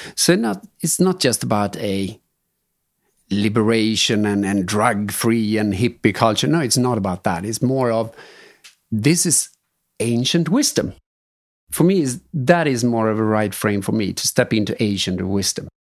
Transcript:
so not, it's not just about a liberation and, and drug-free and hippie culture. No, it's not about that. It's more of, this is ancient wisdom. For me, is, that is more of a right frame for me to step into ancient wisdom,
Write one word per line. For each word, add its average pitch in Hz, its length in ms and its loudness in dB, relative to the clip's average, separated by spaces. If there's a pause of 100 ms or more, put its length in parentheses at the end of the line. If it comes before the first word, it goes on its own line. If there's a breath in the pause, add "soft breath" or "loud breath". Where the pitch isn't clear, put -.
(140 loud breath)
so - 200 2
not, 208 320 -2 (140)
it's - 200 -2
not 185 200 2
just 120 220 0
about 104 340 -2
a 98 420 -4 (1120)
liberation 107 960 0
and, 101 180 0
and 98 220 0
drug-free 107 920 0
and 107 160 0
hippie 113 400 0
culture. 113 320 2
No, 156 140 2
it's 127 180 -2
not 123 200 0
about 92 260 -2
that. 92 200 -2
It's 110 180 -6
more 127 280 0
of, 110 200 -2 (800 loud breath)
this 139 360 2
is - 240 0 (500)
ancient 123 480 0
wisdom. 202 460 0 (760)
For - 140 2
me, 190 160 4
is, 131 220 -2 (100)
that 160 340 2
is 127 160 0
more 113 280 2
of 107 80 0
a 110 60 2
right 107 300 0
frame 101 280 0
for 107 100 -4
me 101 220 -2
to - 120 -6
step - 280 0
into 107 280 -2
ancient 95 380 -2
wisdom, 98 480 -4 (180)